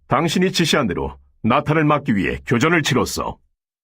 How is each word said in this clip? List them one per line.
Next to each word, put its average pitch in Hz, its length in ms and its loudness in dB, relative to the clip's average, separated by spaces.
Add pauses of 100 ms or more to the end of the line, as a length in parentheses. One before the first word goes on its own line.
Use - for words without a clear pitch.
당신이 175 440 0
지시한 156 340 0
대로 69 320 -4 (240)
나타를 151 420 2
막기 147 320 0
위해 67 300 -2
교전을 151 360 2
치렀어. 87 560 -2 (460)